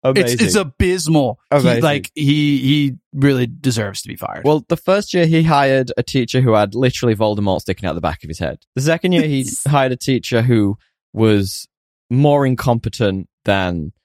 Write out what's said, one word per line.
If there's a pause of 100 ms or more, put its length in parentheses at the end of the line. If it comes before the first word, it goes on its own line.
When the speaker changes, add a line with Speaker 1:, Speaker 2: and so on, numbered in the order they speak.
Speaker 1:
amazing.
Speaker 2:
It's,
it's
abysmal. (120)
Speaker 1:
Amazing.
Speaker 2:
He,
like,
he,
he (200)
really
deserves
to
be
fired.
Speaker 1:
Well,
the
first
year
he
hired
a
teacher
who
had
literally
Voldemort
sticking
out
the
back
of
his
head. (180)
The
second
year
he (120)
Speaker 2:
<laughs>
Speaker 1:
hired
a
teacher
who (360)
was (420)
more
incompetent (180)
than (140)